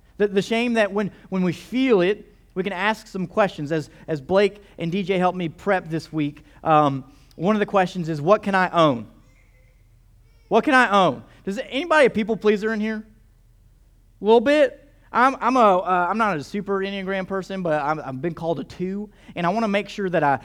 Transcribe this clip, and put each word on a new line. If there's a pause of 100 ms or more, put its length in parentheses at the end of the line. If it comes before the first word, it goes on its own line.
(160)
the,
the
shame
that
when, (200)
when
we
feel
it, (220)
we
can
ask
some
questions.
As, (160)
as
Blake (160)
and
D
J
helped
me
prep
this
week, (180)
um, (320)
one
of
the
questions
is,
"What
can
I
own?" (1400)
What
can
I
own? (180)
Does
anybody
a
people
pleaser
in
here? (1160)
A
little
bit? (220)
I'm,
I'm
a,
uh,
I'm
not
a
super
Enneagram
person,
but
I'm,
I've
been
called
a
two, (240)
and
I
wanna
make
sure
that
I,